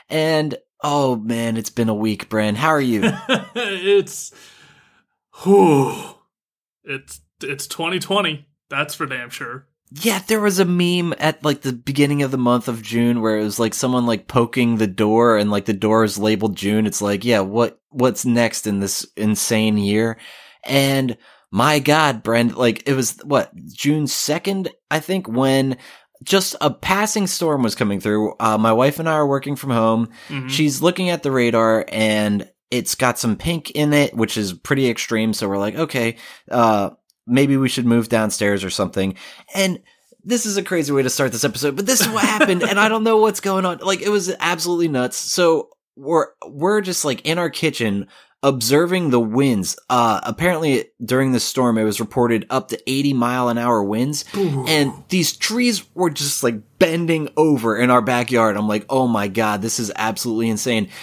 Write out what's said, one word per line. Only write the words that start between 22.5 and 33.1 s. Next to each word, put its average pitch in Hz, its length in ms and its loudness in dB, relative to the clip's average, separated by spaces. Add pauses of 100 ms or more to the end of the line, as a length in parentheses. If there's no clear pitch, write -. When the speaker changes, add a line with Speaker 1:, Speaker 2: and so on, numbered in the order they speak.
Speaker 1:
like, 117 280 2
it 139 80 0
was, 127 300 -2
what, 139 300 0 (140)
June 147 400 0
second, 180 600 -4 (240)
I 156 80 0
think, 185 300 -4
when 135 480 2 (440)
just 190 380 0
a 147 100 2
passing 202 560 -2
storm 156 380 0
was 107 100 2
coming 101 280 -2
through. 107 360 0
Uh, 110 200 0
my 110 160 4
wife 131 260 2
and 160 80 -4
I 160 60 0
are 151 120 2
working 139 300 -2
from 135 140 -8
home. 113 400 2 (180)
Speaker 2:
Mm-hmm. 135 220 -8
Speaker 1:
She's 139 320 0
looking 180 280 0
at 170 140 -4
the 143 80 -2
radar, 113 560 2
and 107 640 0 (180)
it's 120 260 -2
got 123 220 0